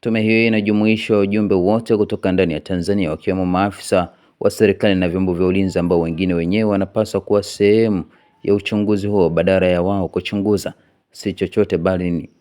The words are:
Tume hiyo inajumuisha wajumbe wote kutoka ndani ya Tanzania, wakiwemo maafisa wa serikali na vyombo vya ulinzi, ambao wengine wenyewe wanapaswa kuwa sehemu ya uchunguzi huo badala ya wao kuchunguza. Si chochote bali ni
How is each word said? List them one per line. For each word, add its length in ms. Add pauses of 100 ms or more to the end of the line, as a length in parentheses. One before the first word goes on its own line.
Tume 220
hiyo 240
inajumuisha 680
wajumbe 380
wote 420
kutoka 360
ndani 220
ya 60
Tanzania, 500
wakiwemo 360
maafisa 640 (320)
wa 100
serikali 440
na 140
vyombo 260
vya 120
ulinzi, 320
ambao 220
wengine 340
wenyewe 360
wanapaswa 500
kuwa 220
sehemu 640 (380)
ya 120
uchunguzi 520
huo 240
badala 360
ya 160
wao 260
kuchunguza. 640 (360)
Si 220
chochote 460
bali 320
ni 180 (120)